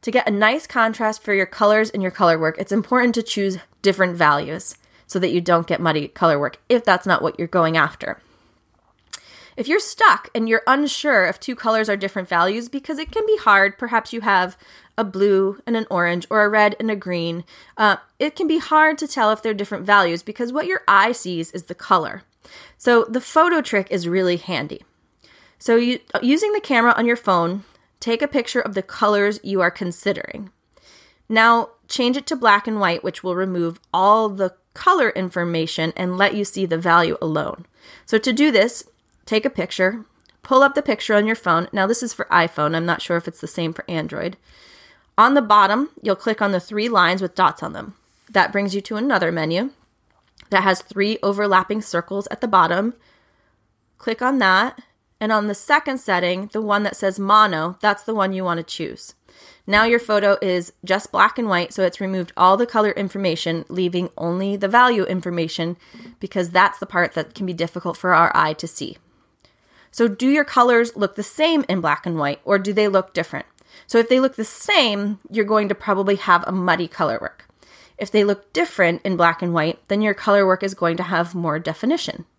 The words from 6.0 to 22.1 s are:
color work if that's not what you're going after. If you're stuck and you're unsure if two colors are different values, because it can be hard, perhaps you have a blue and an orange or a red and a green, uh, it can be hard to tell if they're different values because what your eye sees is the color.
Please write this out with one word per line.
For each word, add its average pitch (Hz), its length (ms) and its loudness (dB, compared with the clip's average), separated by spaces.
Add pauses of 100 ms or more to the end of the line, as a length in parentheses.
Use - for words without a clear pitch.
color 160 300 0
work 143 200 -6 (120)
if 233 160 2
that's 185 200 2
not 180 140 0
what - 180 -4
you're 170 80 -4
going 165 300 0
after. - 420 -2 (1400)
If 254 100 -6
you're 349 100 2
stuck - 560 2
and 226 140 -2
you're 226 180 2
unsure 269 600 2
if 190 120 -4
two 254 160 -8
colors 220 360 0
are 202 60 2
different 190 320 -6
values, 202 420 -2
because 277 280 -8
it 311 120 -10
can 440 160 -4
be 427 100 2
hard, 196 400 2
perhaps 233 340 -4
you 226 120 -8
have 190 340 0 (400)
a 220 80 -2
blue 196 600 0
and 233 100 -2
an 220 140 -4
orange 175 400 0
or 214 140 4
a 208 40 2
red 208 320 2
and 220 100 -2
a 208 60 -2
green, 175 480 -6 (320)
uh, 214 200 2 (220)
it 302 180 -2
can 370 100 -2
be 311 120 0
hard 311 400 2
to 294 100 -6
tell 220 240 0
if 214 100 -2
they're 226 100 -2
different 202 320 -6
values 185 380 2
because 233 300 -8
what 302 140 -4
your 370 220 -2
eye 202 240 4
sees 175 380 -6
is 180 140 -10
the 180 100 -12
color. - 480 -2 (560)